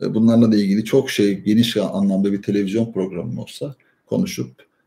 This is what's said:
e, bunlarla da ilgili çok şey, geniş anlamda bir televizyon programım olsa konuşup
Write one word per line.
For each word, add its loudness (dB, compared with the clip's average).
e, -4
bunlarla 4
da 4
ilgili 2
çok 2
şey, 0
geniş 0
anlamda 0
bir -4
televizyon -2
programım -6
olsa -12
konuşup -4